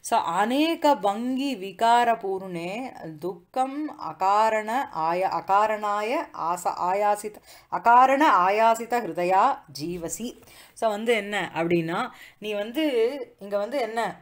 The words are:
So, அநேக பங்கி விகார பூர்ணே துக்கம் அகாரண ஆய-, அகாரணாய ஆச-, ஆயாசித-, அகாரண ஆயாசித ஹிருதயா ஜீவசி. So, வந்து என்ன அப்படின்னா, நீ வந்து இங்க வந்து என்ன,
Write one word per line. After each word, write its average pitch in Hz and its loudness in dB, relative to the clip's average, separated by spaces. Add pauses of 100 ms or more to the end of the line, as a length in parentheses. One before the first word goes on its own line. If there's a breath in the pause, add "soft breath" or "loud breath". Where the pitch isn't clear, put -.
So, - 0
அநேக 277 2
பங்கி 240 -2
விகார 226 2
பூர்ணே 190 -6 (260)
துக்கம் 262 -6
அகாரண 220 0
ஆய-, 165 -2
அகாரணாய 214 0 (160)
ஆச-, 175 -4
ஆயாசித-, 208 -2 (300 soft breath)
அகாரண 254 6 (140)
ஆயாசித 226 4
ஹிருதயா 185 2 (220)
ஜீவசி. 170 -8 (320 soft breath)
So, 220 -2
வந்து 226 0
என்ன 202 -2
அப்படின்னா, 170 0 (300 soft breath)
நீ 214 -8
வந்து 240 -2
இங்க 202 -6
வந்து 233 -4
என்ன, 220 -4